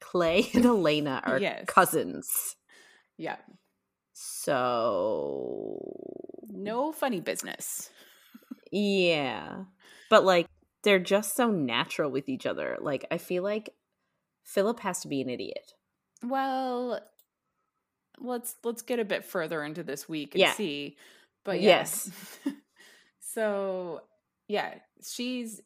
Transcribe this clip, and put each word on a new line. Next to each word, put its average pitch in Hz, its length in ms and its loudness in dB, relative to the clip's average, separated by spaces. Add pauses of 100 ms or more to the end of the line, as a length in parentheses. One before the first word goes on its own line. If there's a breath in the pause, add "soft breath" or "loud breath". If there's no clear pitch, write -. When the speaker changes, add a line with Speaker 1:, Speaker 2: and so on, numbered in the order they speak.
Speaker 1:
Clay 175 500 2
<laughs> - 40 0
and 240 100 6
Elena 151 600 4
are 170 240 2
Speaker 2:
Yes. - 180 -8
Speaker 1:
cousins. - 880 2 (600 soft breath)
Speaker 2:
Yeah. - 200 -6 (760)
Speaker 1:
So 85 1600 -2 (720)
Speaker 2:
No 220 420 -2
funny 254 300 0
business. - 680 -6 (800 loud breath)
Speaker 1:
Yeah. 175 920 2 (440 loud breath)
But, 214 160 10
like, 175 220 6 (360)
they're 202 160 8
just 196 360 0
so 240 160 4
natural 143 600 0
with 135 180 -4
each 127 160 -4
other. 73 340 -2
Like, 139 320 -4
I 170 60 -2
feel 180 260 -4
like 208 320 -4 (680)
Philip 214 380 0
has 196 200 -4
to 151 60 -12
be 143 140 -2
an 127 80 -4
idiot. - 440 -8 (500)
Speaker 2:
Well, 254 800 -2 (1160)
let's, 240 440 -8
let's 233 180 -4
get 240 180 -4
a 220 60 0
bit 190 200 -2
further 160 380 -4
into 156 200 -8
this - 260 -8
week 151 260 -6
and 180 120 8
Speaker 1:
Yeah. - 20 6
Speaker 2:
see. 143 480 -4 (460 soft breath)
But 185 180 -2
yeah. 185 300 6
Speaker 1:
Yes. - 540 -10
Speaker 2:
<laughs> 277 60 -4 (680 soft breath)
So, 196 880 -4 (400)
yeah, - 320 -4 (240)
she's 240 640 -8